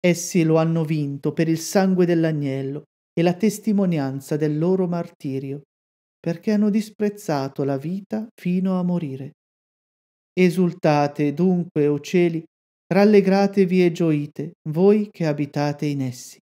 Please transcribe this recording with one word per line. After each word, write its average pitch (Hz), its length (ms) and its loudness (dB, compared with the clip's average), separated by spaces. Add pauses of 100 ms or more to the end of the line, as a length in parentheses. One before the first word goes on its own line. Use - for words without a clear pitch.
Essi 175 440 0
lo 160 120 2
hanno 165 280 2
vinto 147 480 -4
per 160 160 0
il 160 100 0
sangue 185 480 2
dell'agnello 147 760 -2 (280)
e 170 100 -2
la 175 120 2
testimonianza 175 1000 -2
del 151 200 -2
loro 180 300 0
martirio, 143 760 -8 (560)
perché 170 340 -4
hanno 208 180 2
disprezzato 196 920 -4
la 139 120 -2
vita 196 560 -8
fino 185 460 -2
a 180 60 -2
morire. 156 480 -4 (1000)
Esultate 156 1040 2
dunque, 170 540 0
o 147 100 0
cieli, 165 440 0 (440)
rallegratevi 196 1000 4
e 175 80 4
gioite, 156 600 -2 (180)
voi 202 400 2
che - 160 -6
abitate 147 600 -4
in 143 140 -4
essi. 127 420 -10